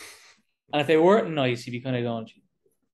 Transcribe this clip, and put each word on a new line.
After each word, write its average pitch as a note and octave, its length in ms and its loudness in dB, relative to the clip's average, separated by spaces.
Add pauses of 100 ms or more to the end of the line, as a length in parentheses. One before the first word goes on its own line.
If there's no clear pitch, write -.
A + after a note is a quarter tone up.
(720)
And D3 80 0
if C3+ 60 -2
they D#3+ 100 4
weren't F#3 340 4
nice, B2+ 360 -2
you'd A#2+ 60 -10
be B2 80 -8
kind C3 140 -4
of A#2+ 80 -2
going, A2+ 220 -6
"Gee, - 160 -20 (520)